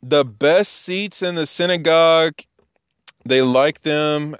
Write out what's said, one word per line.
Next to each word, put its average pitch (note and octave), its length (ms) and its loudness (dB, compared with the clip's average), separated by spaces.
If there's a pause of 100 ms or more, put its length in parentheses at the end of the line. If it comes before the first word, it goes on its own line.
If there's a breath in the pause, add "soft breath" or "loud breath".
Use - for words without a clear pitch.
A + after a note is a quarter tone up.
the C#3+ 220 2
best C#3+ 480 0
seats F#3+ 500 -10
in F3+ 140 -6
the D#3+ 100 -4
synagogue, E3 920 2 (920)
they C3 160 2
like C3 400 2
them, D3+ 580 -4